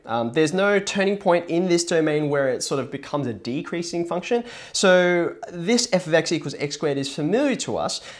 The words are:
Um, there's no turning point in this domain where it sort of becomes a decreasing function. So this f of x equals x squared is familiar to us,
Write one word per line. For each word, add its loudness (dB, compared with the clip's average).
Um, -2
there's 2
no 2
turning 0
point 2
in 2
this 4
domain 2
where 2
it -2
sort -2
of -6
becomes -4
a -4
decreasing -4
function. -2
So 4
this 0
f 0
of 2
x 2
equals -4
x -4
squared 0
is -6
familiar 0
to -6
us, -4